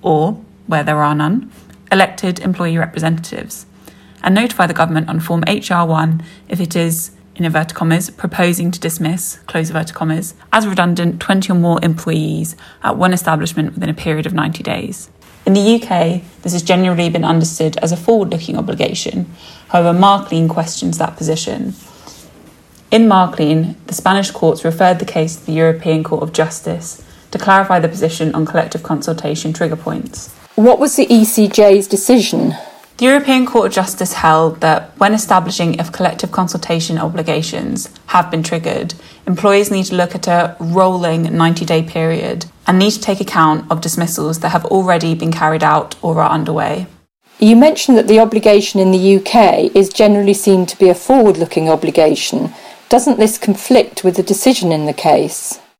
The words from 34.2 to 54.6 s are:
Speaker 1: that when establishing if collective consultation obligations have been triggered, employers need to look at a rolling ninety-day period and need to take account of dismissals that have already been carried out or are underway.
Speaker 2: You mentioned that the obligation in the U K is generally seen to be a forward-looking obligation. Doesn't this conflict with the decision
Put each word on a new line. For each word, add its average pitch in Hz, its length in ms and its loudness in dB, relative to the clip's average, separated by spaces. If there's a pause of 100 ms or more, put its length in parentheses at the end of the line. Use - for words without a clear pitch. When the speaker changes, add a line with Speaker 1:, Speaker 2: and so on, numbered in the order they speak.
Speaker 1:
that 160 380 0
when 208 160 4
establishing 180 640 0
if 165 160 -6
collective - 400 -4
consultation 165 680 -4
obligations 160 880 -6 (180)
have 170 220 0
been 165 140 -4
triggered, 165 500 -6 (320)
employers 202 460 2
need 190 140 -2
to 190 100 -6
look 180 220 -2
at - 100 -6
a 175 320 0
rolling 175 640 0
ninety-day 165 640 0
period 165 600 -4 (200)
and 185 120 2
need 202 120 4
to 214 100 -8
take 202 200 -4
account 160 500 0
of 165 100 -2
dismissals 165 600 -4
that 160 100 -2
have 165 160 -2
already 170 480 0
been 165 180 -4
carried 160 300 0
out 151 400 0
or 165 180 -2
are 160 80 2
underway. 160 580 -2 (520)
Speaker 2:
You 220 180 6
mentioned 269 400 6
that 220 120 2
the 214 100 6
obligation 214 640 4
in 190 100 4
the 185 80 4
U 190 220 4
K - 560 4
is 196 120 4
generally 202 460 4
seen 185 320 2
to - 100 -12
be 190 120 6
a 175 60 6
forward-looking 170 760 2
obligation. 160 840 0 (360)
Doesn't 247 300 2
this 214 200 2
conflict - 640 0
with 185 140 2
the 190 80 -2
decision 190 480 0